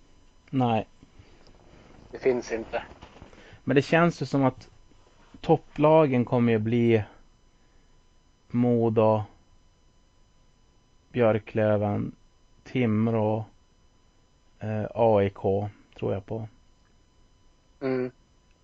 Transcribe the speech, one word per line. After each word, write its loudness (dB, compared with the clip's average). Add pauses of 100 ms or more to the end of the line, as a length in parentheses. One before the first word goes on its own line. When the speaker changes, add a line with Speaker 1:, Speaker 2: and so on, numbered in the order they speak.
(500)
Speaker 1:
Nej. -2 (1200)
Speaker 2:
Det -14
finns -2
inte. -8 (800)
Speaker 1:
Men -2
det 4
känns 2
ju -8
som 0
att -4 (720)
topplagen 2
kommer 2
ju 2
bli 2 (1400)
Modo, 2 (1900)
Björklöven, -2 (520)
Timrå, -2 (1120)
eh, -6 (100)
A 4
I 0
K -4 (300)
tror -4
jag -8
på. -10 (1300)
Speaker 2:
Mm. -4 (520)